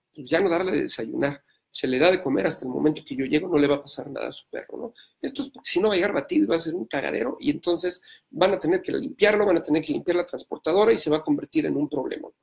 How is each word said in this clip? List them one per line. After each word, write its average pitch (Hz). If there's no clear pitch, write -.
pues, 131
ya 165
no 190
darle 180
de 143
desayunar. 123
Se -
le 127
da 165
de 185
comer 139
hasta -
el 127
momento 147
que 139
yo 135
llego, 151
no 165
le 143
va 143
a 143
pasar -
nada -
a -
su -
perro, -
¿no? -
Esto 269
es -
porque -
si 175
no 208
va 208
a -
llegar 202
batido 156
y -
va -
a 165
ser 165
un 180
cagadero, -
y 139
entonces 175
van 190
a 180
tener 175
que -
limpiarlo, 208
van 185
a 165
tener 151
que -
limpiar 175
la 175
transportadora 196
y 214
se -
va 151
a 156
convertir -
en 147
un 143
problema. -